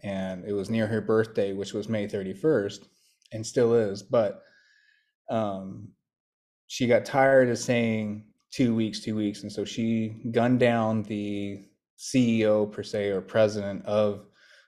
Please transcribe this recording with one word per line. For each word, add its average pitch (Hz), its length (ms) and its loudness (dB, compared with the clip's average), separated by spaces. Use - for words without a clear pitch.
and 95 400 -6
it 104 80 -6
was 98 180 -4
near 113 160 2
her 110 140 -2
birthday, 110 520 0
which 98 200 -6
was 104 160 -6
May 107 180 -2
thirty-first, 101 800 -2
and 110 120 -8
still 117 300 2
is, 101 280 0
but, 110 420 0
um, 104 600 -6
she - 180 -2
got 113 180 4
tired 135 440 6
of 117 100 0
saying, 110 680 -2
"Two 120 240 2
weeks, 110 260 -2
two 107 160 -4
weeks." 104 260 -2
And 104 100 -10
so 101 120 -4
she 113 580 -4
gunned 120 280 4
down 113 440 2
the 101 640 -6
C 117 440 2
E 107 60 4
O 107 200 4
per 104 160 -10
se, 101 280 -4
or 95 100 -2
president 104 640 0
of 104 400 0